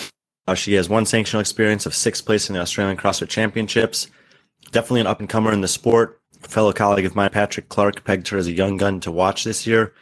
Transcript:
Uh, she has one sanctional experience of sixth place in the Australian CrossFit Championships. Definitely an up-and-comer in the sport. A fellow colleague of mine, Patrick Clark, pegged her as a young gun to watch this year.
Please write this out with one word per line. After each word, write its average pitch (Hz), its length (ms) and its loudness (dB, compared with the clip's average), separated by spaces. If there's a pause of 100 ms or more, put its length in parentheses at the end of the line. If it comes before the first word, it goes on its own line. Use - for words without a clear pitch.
(480)
Uh, 92 80 0
she 101 180 -2
has 92 160 4
one 107 160 4
sanctional 110 340 0
experience 107 460 0
of - 100 -6
sixth - 300 -2
place 107 240 0
in 101 60 -6
the 90 60 -2
Australian 95 360 -2
CrossFit 92 320 -2
Championships. 110 760 -2 (640)
Definitely 117 300 0
an 104 60 0
up-and-comer 110 460 0
in 101 80 2
the 90 80 -2
sport. 117 500 2 (240)
A - 60 -20
fellow 107 240 4
colleague 101 320 2
of 90 100 -4
mine, 101 140 2
Patrick - 400 -2
Clark, 104 340 0
pegged 95 260 -2
her 101 80 -2
as 90 100 -2
a 87 40 -4
young 95 240 0
gun 95 260 -2
to 87 100 -8
watch 92 340 0
this 113 200 -6
year. 113 360 2